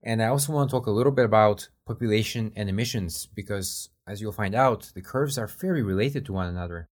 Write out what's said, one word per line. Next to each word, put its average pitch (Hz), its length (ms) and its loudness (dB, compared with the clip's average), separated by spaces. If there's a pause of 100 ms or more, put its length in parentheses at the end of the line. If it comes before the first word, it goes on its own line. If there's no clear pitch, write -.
And 113 220 0
I 113 40 2
also 143 260 0
wanna 143 160 2
talk 123 180 -2
a 110 40 0
little 123 200 4
bit 127 140 4
about 107 420 6 (180)
population 110 720 0
and 104 140 -4
emissions, 101 680 -4
because 98 540 -6 (180)
as 101 140 -10
you'll 107 100 -6
find 98 240 -2
out, 120 400 2
the 92 60 -12
curves 139 360 -2
are 113 80 -2
very 170 380 -2
related 107 440 0
to - 40 -6
one 92 160 -2
another. 87 400 -6 (120)